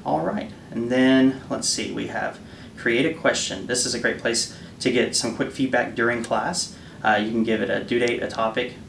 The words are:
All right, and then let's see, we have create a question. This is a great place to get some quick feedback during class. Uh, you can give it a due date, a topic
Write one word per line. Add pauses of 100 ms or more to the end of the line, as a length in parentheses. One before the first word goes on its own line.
All
right, (200)
and
then
let's
see,
we
have (380)
create
a
question.
This
is
a
great
place (240)
to
get
some
quick
feedback
during
class. (300)
Uh,
you
can
give
it
a
due
date,
a
topic (160)